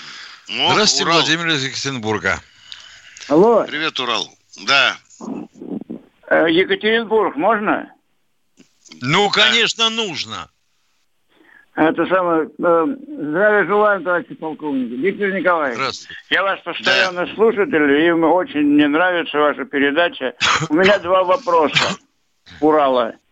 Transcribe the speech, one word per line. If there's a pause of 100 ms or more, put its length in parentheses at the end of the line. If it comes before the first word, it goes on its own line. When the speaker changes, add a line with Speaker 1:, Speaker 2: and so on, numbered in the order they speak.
(500)
Speaker 1:
О,
Speaker 2:
Здравствуйте,
Speaker 1:
Урал.
Speaker 2:
Владимир
из
Екатеринбурга. (880)
Speaker 3:
Алло.
Speaker 1:
Привет,
Урал. (380)
Да. (1300)
Speaker 3:
Э,
Екатеринбург,
можно? (1120)
Speaker 2:
Ну,
Speaker 1:
Да.
Speaker 2:
конечно,
нужно. (1300)
Speaker 3:
Это
самое, (100)
э, (220)
здравия
желаю,
товарищи
полковники.
Виктор
Николаевич,
Speaker 2:
Здравствуйте. (140)
Speaker 3:
я
ваш
постоянный
Speaker 1:
Да.
Speaker 3:
слушатель, (140)
и
мне
очень
мне
нравится
ваша
передача. (340)
У
меня
два
вопроса (640)
Урала. (160)